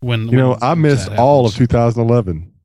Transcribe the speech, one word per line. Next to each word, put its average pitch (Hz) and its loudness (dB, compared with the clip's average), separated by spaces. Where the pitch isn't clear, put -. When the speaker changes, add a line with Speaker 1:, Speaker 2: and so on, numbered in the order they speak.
Speaker 1:
When, 117 -4
Speaker 2:
You 120 2
know, 131 2
Speaker 1:
when 113 -4
Speaker 2:
I 135 0
missed 143 0
Speaker 1:
that 104 -4
Speaker 2:
all 135 4
of 104 0
Speaker 1:
happens. 127 0
Speaker 2:
two - -2
thousand 117 0
eleven. 92 -2